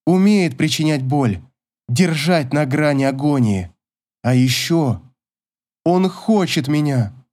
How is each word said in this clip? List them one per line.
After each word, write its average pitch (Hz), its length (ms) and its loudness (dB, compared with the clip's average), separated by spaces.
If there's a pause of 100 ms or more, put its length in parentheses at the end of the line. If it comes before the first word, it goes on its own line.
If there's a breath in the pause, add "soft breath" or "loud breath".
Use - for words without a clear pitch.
умеет 185 500 2
причинять 151 460 -2
боль, 127 400 -2 (460)
держать 156 640 0
на 147 140 0
грани 143 380 0
агонии. 131 680 0 (500)
А 123 120 0
еще 127 680 0 (800)
он 180 240 2
хочет 180 600 -2
меня, 143 440 -2 (200)